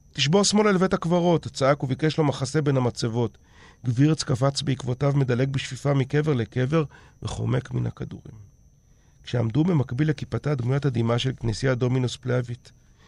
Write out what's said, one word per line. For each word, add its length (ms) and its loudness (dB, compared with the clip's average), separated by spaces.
"תשבור 300 2
שמאלה 280 4
לבית 220 2
הקברות", 540 2
צעק 360 2
וביקש 340 -2
לו 60 4
מחסה 380 0
בין 160 2
המצבות. 600 -2
גבירץ 380 2
קפץ 380 0
בעקבותיו, 540 -2
מדלג 340 2
בשפיפה 440 -2
מקבר 400 0
לקבר 500 0
וחומק 480 -4
מן 160 -2
הכדורים. 480 -12
כשעמדו 400 0
במקביל 460 0
לכיפתה 460 -4
דמוית 300 -2
הדמעה 340 2
של 200 -2
כנסייה 360 -2
דומינוס 400 0
פלאבית, 560 -6